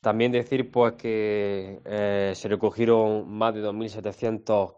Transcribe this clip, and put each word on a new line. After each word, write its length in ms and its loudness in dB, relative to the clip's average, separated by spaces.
También 300 2
decir, 400 0
pues, 220 4
que, 920 -2
eh, 480 0
se 140 -8
recogieron 800 2
más 240 0
de 100 -6
dos 120 -2
mil 160 -6
setecientos 880 -2